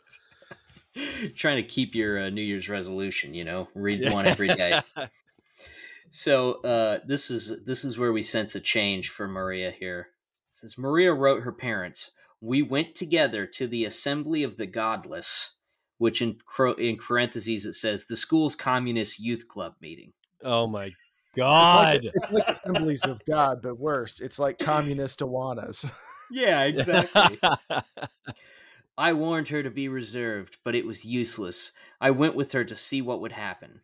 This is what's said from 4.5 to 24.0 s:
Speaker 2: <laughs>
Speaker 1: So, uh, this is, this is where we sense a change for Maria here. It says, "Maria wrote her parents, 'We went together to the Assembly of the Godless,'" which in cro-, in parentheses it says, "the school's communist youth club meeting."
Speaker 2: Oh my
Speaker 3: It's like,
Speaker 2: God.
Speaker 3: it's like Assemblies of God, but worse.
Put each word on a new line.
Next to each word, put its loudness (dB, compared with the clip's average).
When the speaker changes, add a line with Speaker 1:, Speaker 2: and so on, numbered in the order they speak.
Speaker 2:
<laughs> -8
Speaker 1:
So, 2
uh, 2
this -2
is, -6
this -4
is -8
where 2
we 0
sense -2
a -6
change 0
for -10
Maria -4
here. -10
It -20
says, -14
"Maria 4
wrote 4
her -6
parents, -6
'We 0
went 0
together 0
to -6
the 0
Assembly -2
of -4
the -4
Godless,'" -4
which 2
in -2
cro-, 0
in -2
parentheses -2
it -8
says, -2
"the -6
school's 2
communist -2
youth -6
club -10
meeting." -18
Speaker 2:
Oh 0
my -6
Speaker 3:
It's -16
like, 8
Speaker 2:
God. -6
Speaker 3:
it's -2
like 2
Assemblies -2
of -6
God, 2
but -6
worse. -4